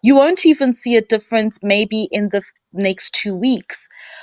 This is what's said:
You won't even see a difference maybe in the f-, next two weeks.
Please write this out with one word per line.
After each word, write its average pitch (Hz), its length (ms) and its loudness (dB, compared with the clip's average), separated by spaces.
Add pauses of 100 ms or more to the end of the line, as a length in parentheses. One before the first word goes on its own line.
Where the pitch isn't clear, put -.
You 254 120 4
won't 320 300 4
even 277 280 4
see 240 220 -2
a 226 60 4
difference 220 600 -2
maybe 208 480 0
in 208 180 -4
the 202 100 -2
f-, - 120 -14 (220)
next 190 420 -4
two 202 200 -4
weeks. - 520 -4 (360)